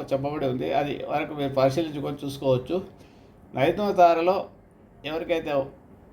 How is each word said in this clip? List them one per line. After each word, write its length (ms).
చెప్పబడి 340
ఉంది, 260
అది 360
వరకు 260
మీరు 200
పరిశీలించుకొని 680
చూసుకోవచ్చు. 600
ఐదవ 340
తారలో 580
ఎవరికైతే, 600